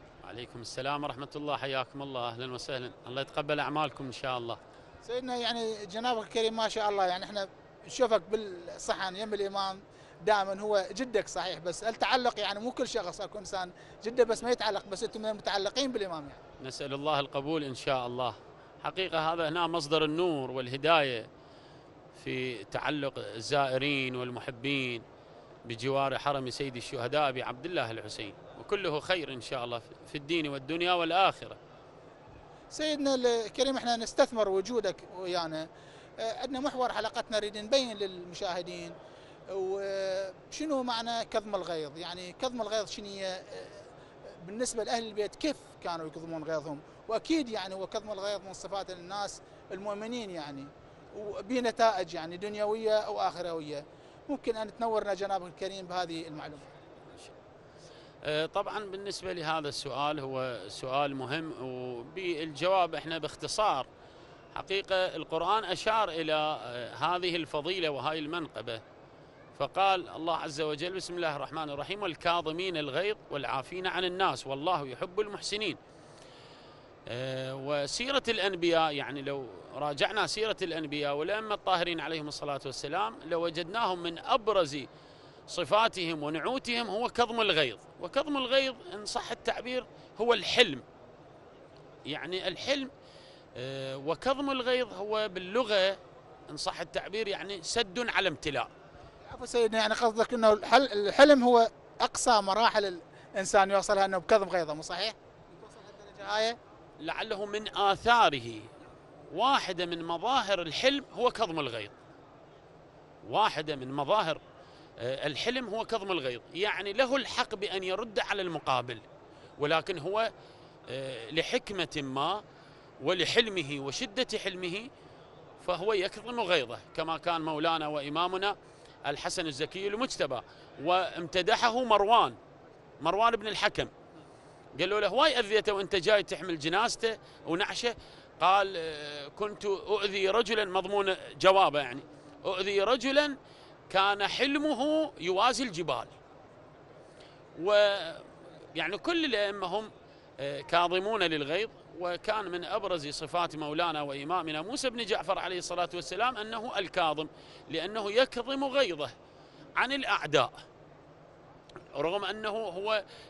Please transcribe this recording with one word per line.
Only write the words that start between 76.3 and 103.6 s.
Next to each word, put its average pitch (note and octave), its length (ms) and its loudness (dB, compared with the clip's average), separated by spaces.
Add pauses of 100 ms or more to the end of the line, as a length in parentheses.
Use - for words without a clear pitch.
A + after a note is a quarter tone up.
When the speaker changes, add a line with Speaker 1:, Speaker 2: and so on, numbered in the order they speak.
Speaker 1:
آه، C3 460 -6
وسيرة D3 760 -2
الأنبياء، E3+ 640 4
يعني C#3 300 -4
لو C#3 240 -6 (280)
راجعنا E3 520 0
سيرة G#3 360 -2
الأنبياء D3 520 -2
والأئمة G#3 400 -2
الطاهرين F3 460 0
عليهم D3+ 280 -4
الصلاة C#3+ 380 -4
والسلام، E3+ 480 -4 (120)
لوجدناهم E3+ 760 -2
من E3+ 160 -4
أبرز G3+ 600 2 (680)
صفاتهم F3 760 2
ونعوتهم A3+ 640 -2
هو G#3 220 -2
كظم A#3 320 2
الغيظ. D#3 380 4 (220)
وكظم C#4 360 -2
الغيظ C4 380 2 (200)
إن G#3 120 -10
صح - 240 -4
التعبير A#3 560 -4 (340)
هو A#3+ 120 6
الحلم، F3+ 500 4 (1200)
يعني D3+ 420 -4
الحلم، C4 420 -2 (640)
آه، C3+ 400 -6
وكظم B3+ 540 0
الغيظ B3+ 420 0
هو G#3+ 360 -2
باللغة F#3+ 680 2 (540)
إن D3+ 60 -10
صح F3+ 240 -4
التعبير F#3+ 480 -4
يعني F#3 340 -6
سد A3+ 460 -2
على F#3+ 200 2
امتلاء. C#3 400 -2 (640)
Speaker 2:
عفوا B3 140 -12
سيدنا، A3+ 320 4
يعني G#3+ 160 4
قصدك A3+ 400 4
إنه A3 180 8
الحل-، A#3 400 8
الحلم A#3+ 520 10
هو A#3 240 8 (320)
أقصى A#3+ 400 4
مراحل G3 600 4 (340)
الإنسان G3 360 6